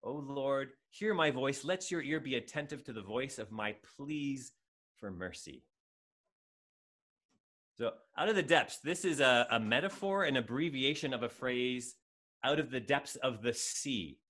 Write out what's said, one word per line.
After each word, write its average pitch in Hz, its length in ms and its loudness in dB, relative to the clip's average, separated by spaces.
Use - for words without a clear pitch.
O 117 100 -4
Lord, 135 580 -2
hear 214 240 0
my 160 180 6
voice. 135 340 0
Let 185 260 -2
your 170 100 0
ear 147 200 0
be 131 140 -2
attentive 143 500 -4
to 127 80 -10
the 110 80 -6
voice 120 380 -4
of 107 120 -8
my 107 220 -2
pleas 139 800 -6
for 101 160 -10
mercy." 90 540 -10
So 117 220 -4
out 180 140 0
of 214 80 4
the 175 60 4
depths, 143 360 4
this 170 240 -4
is 160 160 2
a, 123 320 8
a 117 80 4
metaphor, 190 640 0
an 143 140 2
abbreviation 135 760 0
of 120 100 -2
a 120 60 -2
phrase, 123 680 -2
"out 139 160 4
of 135 140 0
the 131 80 0
depths 139 380 -2
of 117 240 -2
the 117 120 0
sea." 98 760 -4